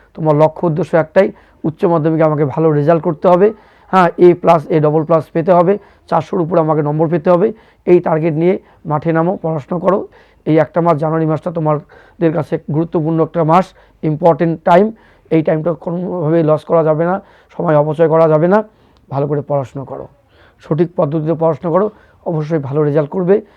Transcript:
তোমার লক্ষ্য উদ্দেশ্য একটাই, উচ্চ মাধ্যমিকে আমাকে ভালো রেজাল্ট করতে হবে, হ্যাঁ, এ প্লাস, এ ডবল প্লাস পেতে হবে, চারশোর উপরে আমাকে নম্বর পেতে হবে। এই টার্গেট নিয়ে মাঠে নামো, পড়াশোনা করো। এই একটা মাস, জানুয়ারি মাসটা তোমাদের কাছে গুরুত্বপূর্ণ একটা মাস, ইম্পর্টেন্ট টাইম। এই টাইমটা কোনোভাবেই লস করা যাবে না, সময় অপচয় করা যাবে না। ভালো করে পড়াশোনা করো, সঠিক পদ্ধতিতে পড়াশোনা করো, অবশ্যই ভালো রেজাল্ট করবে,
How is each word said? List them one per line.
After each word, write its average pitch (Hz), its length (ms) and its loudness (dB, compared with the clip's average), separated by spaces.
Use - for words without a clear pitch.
তোমার 156 220 0
লক্ষ্য 156 320 0
উদ্দেশ্য 160 300 -4
একটাই, 196 340 0
উচ্চ 160 220 -4
মাধ্যমিকে 160 380 0
আমাকে 151 220 0
ভালো 160 260 0
রেজাল্ট 151 320 0
করতে 175 240 -2
হবে, 185 260 4
হ্যাঁ, 180 260 4
এ 175 160 6
প্লাস, 170 340 2
এ 165 120 0
ডবল 151 240 0
প্লাস 160 300 0
পেতে 170 180 0
হবে, 180 260 4
চারশোর 170 340 -2
উপরে 170 180 0
আমাকে 156 220 0
নম্বর 151 260 -2
পেতে 165 220 -2
হবে। 185 240 2
এই 180 140 4
টার্গেট 165 340 -2
নিয়ে 175 260 0
মাঠে 160 280 -2
নামো, 165 280 -2
পড়াশোনা 160 380 -6
করো। 190 280 -2
এই 156 120 2
একটা 160 240 0
মাস, 170 160 2
জানুয়ারি 160 280 -2
মাসটা 156 260 -4
তোমাদের 156 800 -4
কাছে 165 260 -4
গুরুত্বপূর্ণ 160 520 -2
একটা 165 200 -2
মাস, 170 300 2
ইম্পর্টেন্ট 160 600 0
টাইম। 190 280 4
এই 160 120 2
টাইমটা 160 320 -2
কোনোভাবেই 170 720 -4
লস 151 200 0
করা 165 200 0
যাবে 156 220 0
না, 185 160 -4
সময় 170 200 0
অপচয় 156 300 0
করা 160 200 4
যাবে 156 200 2
না। 208 160 2
ভালো 143 180 -4
করে 143 140 -4
পড়াশোনা 135 440 -6
করো, 135 220 -16
সঠিক 165 360 -2
পদ্ধতিতে 160 380 -2
পড়াশোনা 160 380 -2
করো, 190 180 0
অবশ্যই 156 340 -4
ভালো 143 240 -4
রেজাল্ট 147 260 0
করবে, 190 320 0